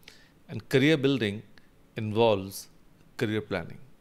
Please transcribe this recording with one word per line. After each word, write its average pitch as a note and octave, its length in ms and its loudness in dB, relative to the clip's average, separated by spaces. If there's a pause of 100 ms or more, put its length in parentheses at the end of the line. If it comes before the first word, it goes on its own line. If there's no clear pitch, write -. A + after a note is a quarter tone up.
(480)
And - 220 -14
career C#3+ 280 4
building A#2 440 0 (560)
involves G#2+ 680 0 (500)
career G#2+ 240 -2
planning. F2+ 380 -8 (220)